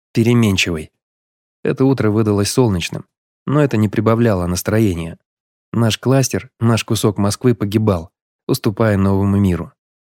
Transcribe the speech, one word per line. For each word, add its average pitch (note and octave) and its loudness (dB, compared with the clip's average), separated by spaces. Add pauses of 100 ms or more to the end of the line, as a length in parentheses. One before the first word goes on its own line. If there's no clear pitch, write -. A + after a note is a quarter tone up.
(140)
переменчивой. G#2 2 (720)
Это C#3+ 0
утро B2 2
выдалось G#2 0
солнечным, G#2 -2 (400)
но D3 0
это A#2+ 0
не G#2+ 2
прибавляло A2 0
настроения. F2 -2 (540)
Наш A2+ -2
кластер, B2+ -2
наш A#2 0
кусок G#2+ -2
Москвы G#2+ 0
погибал, G#2 -2 (360)
уступая A2+ 0
новому G2 0
миру. F2 0 (300)